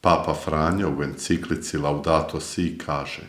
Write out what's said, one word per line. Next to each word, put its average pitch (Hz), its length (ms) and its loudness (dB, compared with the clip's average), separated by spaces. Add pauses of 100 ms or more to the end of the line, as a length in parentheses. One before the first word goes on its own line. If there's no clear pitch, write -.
Papa 85 320 4
Franjo 82 640 0
u 71 60 -2
enciklici 76 720 -2
Laudato 73 600 2
Si - 460 -2
kaže 71 440 -4